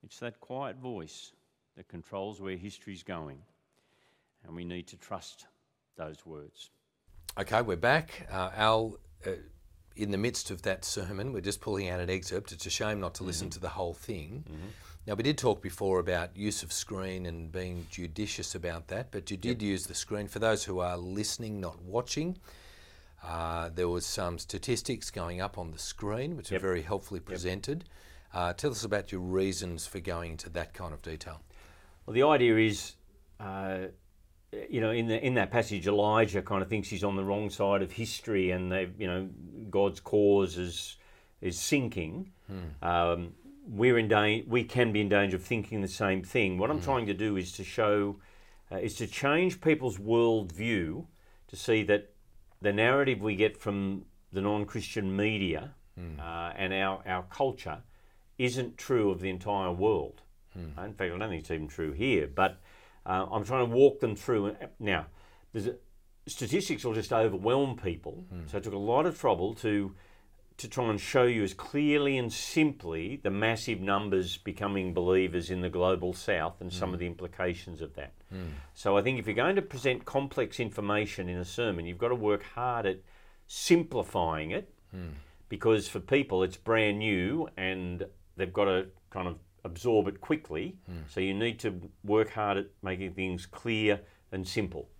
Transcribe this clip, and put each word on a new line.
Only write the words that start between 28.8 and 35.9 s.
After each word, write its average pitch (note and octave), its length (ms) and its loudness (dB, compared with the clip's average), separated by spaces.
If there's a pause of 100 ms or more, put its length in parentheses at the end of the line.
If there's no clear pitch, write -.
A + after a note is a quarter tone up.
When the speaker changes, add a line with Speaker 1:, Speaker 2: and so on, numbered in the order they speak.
Speaker 2:
about G2+ 280 -2
your F#2 100 -4
reasons F2+ 680 -2
for G2 120 -10
going E2+ 340 -6
into D#2+ 160 -12
that E2 240 -6
kind E2+ 200 -10
of D2+ 80 -12
detail. D#2+ 400 -10 (640)
Speaker 1:
Well, - 80 -8
the B2+ 100 6
idea B2 340 8
is, A2 360 2 (460)
uh, F#2+ 480 -6 (840)
you A#2+ 120 0
know, A2 100 2
in A#2 160 0
the, A2 180 0
in B2+ 100 2
that G2 140 2
passage, G#2 380 0
Elijah G#2 560 4